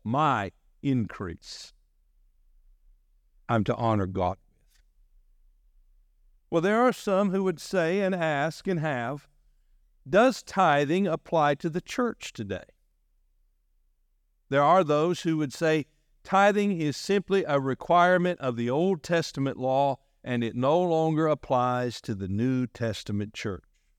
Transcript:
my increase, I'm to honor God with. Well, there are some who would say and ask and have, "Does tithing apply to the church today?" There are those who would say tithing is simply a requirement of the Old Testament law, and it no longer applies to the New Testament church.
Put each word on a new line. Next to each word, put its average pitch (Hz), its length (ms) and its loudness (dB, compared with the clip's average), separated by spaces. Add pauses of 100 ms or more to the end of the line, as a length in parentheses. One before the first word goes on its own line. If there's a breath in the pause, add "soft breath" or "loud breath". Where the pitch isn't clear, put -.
my 120 480 0 (300)
increase, 110 920 -4 (1700)
I'm 117 180 2
to 120 100 0
honor 110 320 0
God 95 300 -2 (120)
with. - 300 -20 (1700)
Well, 165 120 2
there 214 200 2
are 247 120 4
some 196 380 0
who 196 120 0
would 180 160 -2
say 185 420 0
and 190 120 0
ask 160 540 -2
and 185 120 -2
have, 143 480 -6 (800)
"Does 208 360 4
tithing 165 640 2
apply 156 480 0
to 170 140 -6
the 165 120 -4
church - 520 -6
today?" 95 320 -8 (1800)
There 139 120 2
are 170 220 6
those 156 380 0
who 160 160 0
would 151 140 -2
say 156 360 0 (360)
tithing 202 560 2
is 151 160 -2
simply 190 500 0
a 143 140 0
requirement 175 800 2
of 127 160 -2
the 117 140 -2
Old 165 320 0
Testament 139 560 -2
law, 131 400 0 (260)
and 120 200 -2
it 113 120 -4
no 139 240 2
longer 160 460 0
applies 123 760 0
to - 120 -6
the 98 140 -6
New 123 400 0
Testament 104 680 -6
church. 95 300 -8 (360)